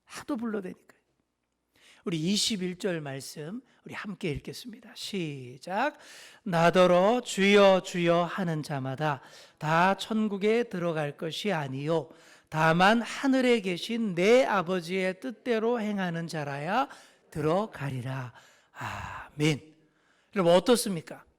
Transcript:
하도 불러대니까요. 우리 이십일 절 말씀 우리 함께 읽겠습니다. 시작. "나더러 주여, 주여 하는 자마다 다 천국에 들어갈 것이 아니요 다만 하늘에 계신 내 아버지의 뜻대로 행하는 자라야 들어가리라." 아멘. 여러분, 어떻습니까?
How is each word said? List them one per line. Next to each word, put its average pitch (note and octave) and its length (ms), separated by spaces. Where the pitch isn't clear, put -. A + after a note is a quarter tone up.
하도 - 320
불러대니까요. G#3 500
우리 E3+ 140
이십일 F3+ 600
절 F3 220
말씀 D3 600
우리 D3 100
함께 E3 380
읽겠습니다. - 640
시작. D#3+ 1000
"나더러 F3+ 760
주여, G3 640
주여 E3+ 380
하는 E3 400
자마다 C3+ 580
다 E3+ 380
천국에 A3 680
들어갈 E3 540
것이 E3+ 340
아니요 D3 580
다만 F3 520
하늘에 B3+ 600
계신 F#3+ 540
내 A3+ 300
아버지의 F#3 720
뜻대로 A#3 600
행하는 F3+ 480
자라야 D3+ 600
들어가리라." C3+ 1040
아멘. - 1040
여러분, E3+ 180
어떻습니까? F#3+ 720